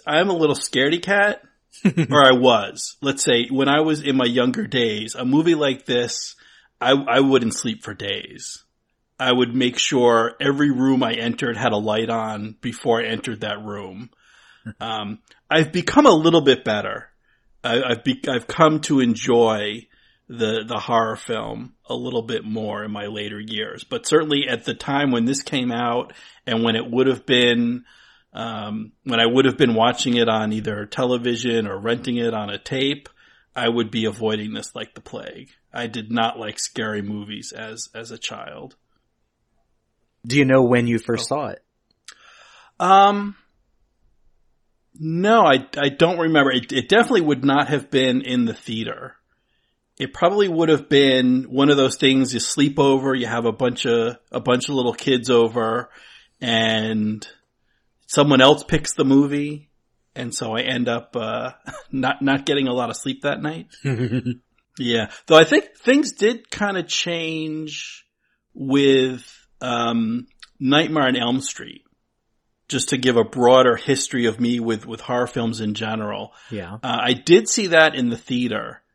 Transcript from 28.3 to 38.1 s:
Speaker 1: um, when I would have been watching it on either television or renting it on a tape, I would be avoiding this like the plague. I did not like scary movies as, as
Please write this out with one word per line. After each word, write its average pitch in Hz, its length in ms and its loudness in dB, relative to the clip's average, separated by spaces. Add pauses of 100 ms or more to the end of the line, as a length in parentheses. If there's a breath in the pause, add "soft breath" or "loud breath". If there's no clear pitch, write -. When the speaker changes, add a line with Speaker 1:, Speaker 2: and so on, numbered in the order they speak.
Speaker 1:
um, 107 580 -10 (120)
when 120 160 -2
I 113 60 4
would 123 200 4
have 127 120 0
been 123 160 4
watching 120 440 0
it 117 100 2
on 110 260 0
either 104 320 -6
television 120 840 -2
or 98 120 -8
renting 117 380 -4
it 117 160 -2
on 107 160 -6
a 101 100 -10
tape, 139 480 -4 (480 soft breath)
I 120 140 -2
would 117 200 0
be 113 160 -4
avoiding 107 480 -4
this 110 220 -12
like 113 180 -14
the - 80 -20
plague. - 480 -16 (240)
I 120 140 -8
did 110 240 -12
not 117 260 -2
like 107 220 -10
scary 107 420 -6
movies 104 540 -10
as, 113 400 -14
as 113 160 -16